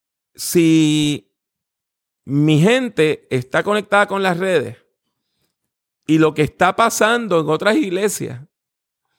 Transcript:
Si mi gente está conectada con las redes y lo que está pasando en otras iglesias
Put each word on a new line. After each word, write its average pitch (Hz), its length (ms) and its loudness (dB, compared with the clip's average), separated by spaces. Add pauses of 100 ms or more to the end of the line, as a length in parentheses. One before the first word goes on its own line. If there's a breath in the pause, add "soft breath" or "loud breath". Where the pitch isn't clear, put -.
(340)
Si 156 960 0 (960)
mi 147 340 2
gente 208 720 0
está 131 340 -4
conectada 202 440 0
con 196 160 -4
las 185 140 -2
redes 160 400 -2 (1300)
y 156 100 2
lo 156 160 2
que 151 80 -2
está 180 340 0
pasando 226 640 0
en 151 100 -4
otras 175 260 0
iglesias 190 680 -4 (760)